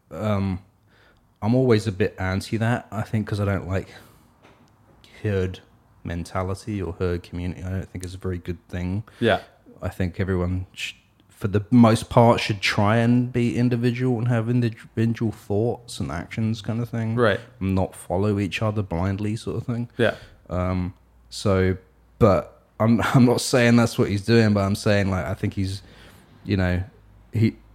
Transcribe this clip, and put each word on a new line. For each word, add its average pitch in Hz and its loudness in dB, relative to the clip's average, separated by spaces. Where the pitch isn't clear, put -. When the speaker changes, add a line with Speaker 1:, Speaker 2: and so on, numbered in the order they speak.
Speaker 1:
um, 98 -4
I'm 110 2
always 123 2
a 110 -2
bit 98 -2
anti 95 -4
that, 113 -2
I 107 -6
think, 107 -4
'cause 104 -4
I 104 0
don't 98 -2
like 95 -4
herd 92 -2
mentality 92 -6
or 85 -6
herd 87 -2
community. 87 -8
I 92 -8
don't 92 -6
think 87 -12
it's 90 -10
a 95 -12
very 92 -6
good 87 -10
thing. 92 -6
Speaker 2:
Yeah. 104 2
Speaker 1:
I 104 -4
think 90 -4
everyone, 92 -2
sh-, - -12
for - -6
the 101 0
most 113 6
part, 117 6
should 104 -4
try 107 2
and 120 2
be 120 -2
individual 123 0
and 120 -2
have 117 0
individual 117 -2
thoughts - -4
and - -6
actions 113 -4
kind 113 -6
of 117 -6
thing. 113 -4
Speaker 2:
Right. 110 2
Speaker 1:
And 95 0
not 92 -2
follow 101 -2
each 101 -4
other 107 -2
blindly 98 -4
sort 92 -8
of 117 -8
thing. 117 -6
Speaker 2:
Yeah. 110 2
Speaker 1:
Um, 90 -4
so, 95 2
but 95 2
I'm, 110 4
<laughs> - 0
I'm 127 8
not 113 2
saying 120 4
that's 117 2
what 123 2
he's 98 -4
doing, 113 4
but 101 2
I'm 98 0
saying, 101 0
like, 92 -2
I 95 -6
think 98 -4
he's, 98 -6
you 104 -2
know, 90 0
he, 110 2